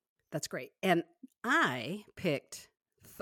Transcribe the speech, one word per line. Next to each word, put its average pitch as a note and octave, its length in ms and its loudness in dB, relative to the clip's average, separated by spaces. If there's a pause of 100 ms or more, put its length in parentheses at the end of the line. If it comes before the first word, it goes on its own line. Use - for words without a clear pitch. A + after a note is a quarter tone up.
(300)
That's - 180 -6
great. - 240 -10 (100)
And E3+ 220 4 (400)
I G3+ 600 0 (120)
picked, - 520 -4 (360)
th-, - 180 -14